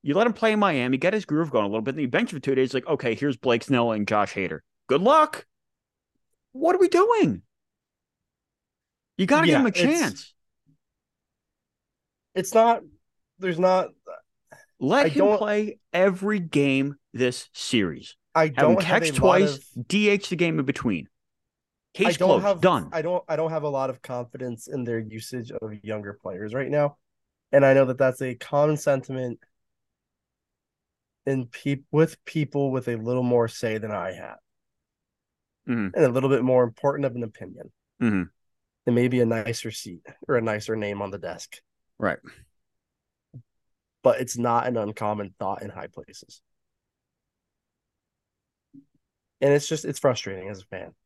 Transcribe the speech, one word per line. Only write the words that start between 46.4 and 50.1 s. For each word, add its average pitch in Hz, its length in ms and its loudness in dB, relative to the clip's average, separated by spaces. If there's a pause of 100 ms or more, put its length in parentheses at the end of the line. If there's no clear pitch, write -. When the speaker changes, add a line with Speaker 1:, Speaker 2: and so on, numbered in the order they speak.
Speaker 2:
And 139 100 4
it's 147 160 2
just, 156 160 -6
it's 143 160 -8
frustrating 98 480 -6